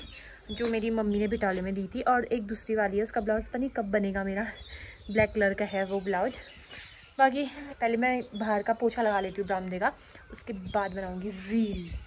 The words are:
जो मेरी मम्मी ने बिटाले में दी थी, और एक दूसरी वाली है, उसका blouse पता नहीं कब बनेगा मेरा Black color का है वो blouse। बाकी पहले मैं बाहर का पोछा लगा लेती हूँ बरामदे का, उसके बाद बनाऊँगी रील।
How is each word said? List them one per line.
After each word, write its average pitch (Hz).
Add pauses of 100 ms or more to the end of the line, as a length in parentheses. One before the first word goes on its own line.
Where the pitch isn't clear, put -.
(500)
जो 226
मेरी 226
मम्मी 214
ने 208
बिटाले 196
में 190
दी 196
थी, 226
और 247
एक 240
दूसरी 220
वाली 202
है, 208
उसका 226
blouse 214
पता -
नहीं 262
कब 202
बनेगा 196
मेरा 196 (640)
Black 214
color 202
का 208
है 202
वो 196
blouse। 190 (840)
बाकी 269 (360)
पहले 233
मैं 247 (140)
बाहर 208
का 226
पोछा 233
लगा 208
लेती 190
हूँ 185
बरामदे 185
का, 233 (400)
उसके -
बाद 196
बनाऊँगी 185
रील। 190 (160)